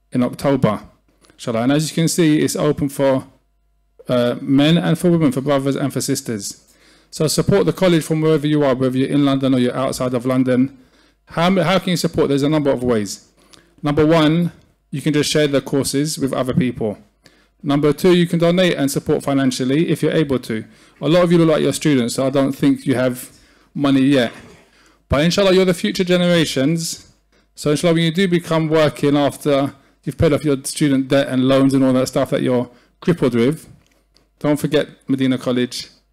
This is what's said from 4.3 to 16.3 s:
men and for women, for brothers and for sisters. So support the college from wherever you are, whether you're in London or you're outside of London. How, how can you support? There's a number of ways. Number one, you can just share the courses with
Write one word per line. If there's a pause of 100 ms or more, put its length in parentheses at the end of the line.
men
and
for
women,
for
brothers
and
for
sisters. (380)
So
support
the
college
from
wherever
you
are,
whether
you're
in
London
or
you're
outside
of
London. (520)
How, (100)
how
can
you
support?
There's
a
number
of
ways. (540)
Number
one, (400)
you
can
just
share
the
courses
with